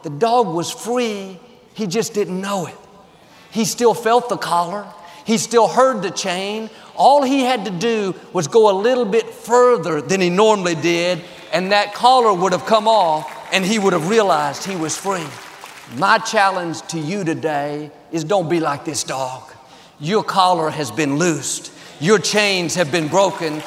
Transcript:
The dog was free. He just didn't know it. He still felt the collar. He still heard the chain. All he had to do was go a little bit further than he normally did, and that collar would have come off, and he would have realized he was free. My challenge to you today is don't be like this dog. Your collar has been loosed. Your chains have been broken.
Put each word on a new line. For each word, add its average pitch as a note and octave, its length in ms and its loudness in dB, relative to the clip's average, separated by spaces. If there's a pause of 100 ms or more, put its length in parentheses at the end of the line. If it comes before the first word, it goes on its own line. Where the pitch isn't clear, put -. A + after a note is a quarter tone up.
The E3 60 -8
dog A3+ 380 2
was E3 220 -4
free. G3+ 680 -6 (340)
He G#3+ 140 -6
just F#3+ 260 -4
didn't F#3 260 -2
know F#3+ 280 -4
it. - 80 -16 (760)
He A3 160 -2
still A3+ 280 2
felt A#3 360 2
the G3 80 -2
collar. F3 480 -2 (400)
He A3+ 120 2
still A3+ 300 2
heard A3 360 2
the F#3 80 -4
chain. G3+ 580 -6 (260)
All C4+ 280 6
he C4+ 200 2
had A#3+ 220 0
to G#3+ 60 -6
do G3 420 -2 (180)
was F3 160 -2
go G#3+ 220 6
a F#3+ 100 4
little B3 260 2
bit A3+ 280 -2
further A3 680 2
than F#3 200 0
he F3 80 4
normally F#3+ 460 4
did, E3+ 480 -2 (280)
and F#3 200 0
that G#3 240 2
collar A#3+ 380 4
would F3+ 180 0
have F3+ 140 -2
come G#3+ 220 2
off, E3+ 380 2 (260)
and F#3+ 140 0
he A3 140 0
would G3 140 2
have E3 160 -2
realized E3 560 2
he F#3+ 100 -8
was D#3+ 200 -6
free. F#3 320 -6 (680)
My G3 240 2
challenge F#3+ 680 -2
to E3 100 -6
you D#3 240 -4
today D3 680 -4 (220)
is D#3+ 120 -4
don't E3+ 260 0
be F3 100 0
like D3 260 -4
this D3 180 -6
dog. C3 400 -8 (560)
Your F3+ 240 0
collar F3+ 460 2
has C#3 220 -6
been C#3 260 -2
loosed. D#3 540 -2 (280)
Your F3+ 200 4
chains G3 560 0
have E3+ 160 -2
been D#3+ 160 0
broken. E3 600 0